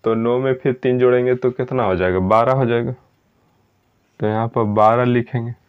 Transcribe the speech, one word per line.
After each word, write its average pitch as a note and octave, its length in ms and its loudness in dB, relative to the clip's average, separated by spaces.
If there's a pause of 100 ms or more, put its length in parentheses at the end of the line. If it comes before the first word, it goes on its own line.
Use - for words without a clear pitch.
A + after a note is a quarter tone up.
तो A2+ 120 -2
नौ A#2+ 240 0
में C3+ 160 -2
फिर C3 180 -4
तीन B2+ 260 -2
जोड़ेंगे B2 360 2
तो B2+ 160 -2
कितना B2+ 320 -4
हो F#2+ 120 0
जाएगा, F#2 260 0
बारह A2+ 320 2
हो C3+ 120 0
जाएगा, A#2+ 260 -2 (1300)
तो G#2+ 80 -2
यहाँ A2 200 -2
पर A#2 160 -2 (120)
बारह A2+ 300 4
लिखेंगे। A#2+ 460 -2 (180)